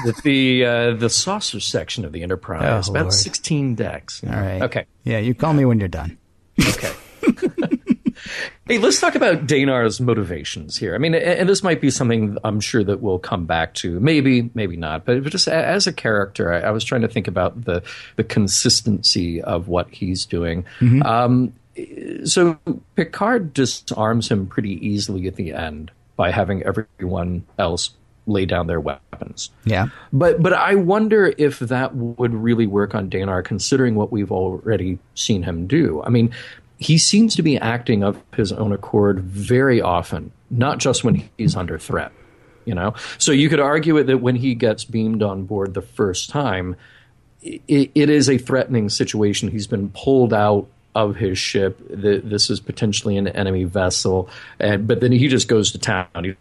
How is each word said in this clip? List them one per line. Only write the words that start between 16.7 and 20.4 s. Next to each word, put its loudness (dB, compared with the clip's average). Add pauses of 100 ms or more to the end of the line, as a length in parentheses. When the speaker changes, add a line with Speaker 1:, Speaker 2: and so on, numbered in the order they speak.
Speaker 1:
trying -2
to 0
think -2
about -2
the, -2 (340)
the 0
consistency 0
of -4
what 0
he's -6
doing. -4 (160)